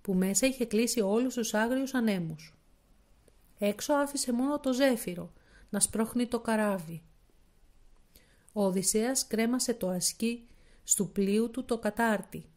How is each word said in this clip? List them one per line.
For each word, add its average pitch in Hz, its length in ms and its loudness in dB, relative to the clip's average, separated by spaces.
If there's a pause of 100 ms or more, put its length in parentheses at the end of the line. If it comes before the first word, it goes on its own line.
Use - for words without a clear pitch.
που 196 140 -2
μέσα 190 320 2
είχε 262 200 0
κλείσει 226 340 0
όλους 226 340 2
τους 226 200 -4
άγριους 254 400 0
ανέμους. 185 640 -2 (1000)
Έξω 208 340 0
άφησε 285 400 0
μόνο 277 280 0
το 262 120 0
Ζέφυρο 226 600 0 (380)
να 151 100 -2
σπρώχνει 226 460 0
το 233 140 -2
καράβι. 196 640 0 (1500)
Ο 208 120 0
Οδυσσέας 214 600 0
κρέμασε 233 480 0
το 185 140 -4
ασκή 226 600 -2 (360)
στου - 280 0
πλοίου 208 380 2
του 254 140 -8
το 233 140 -2
κατάρτι. 214 680 -2 (100)